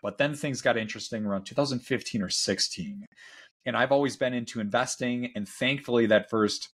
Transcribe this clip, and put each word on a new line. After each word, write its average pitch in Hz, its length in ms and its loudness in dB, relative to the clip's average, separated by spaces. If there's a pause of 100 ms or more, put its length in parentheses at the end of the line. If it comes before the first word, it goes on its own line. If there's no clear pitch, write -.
But 101 160 -4
then 147 160 2
things 143 280 -4
got 120 140 4
interesting 110 480 -6
around 98 200 -2
two - 100 -14
thousand 139 240 0
fifteen 120 440 -2
or 95 60 -2
sixteen. - 800 -2 (580)
And 120 120 -2
I've 127 160 4
always 139 240 2
been 127 180 0
into 120 240 -4
investing. 123 800 -2
And 104 120 -6
thankfully, 127 580 2
that 107 220 6
first 107 500 0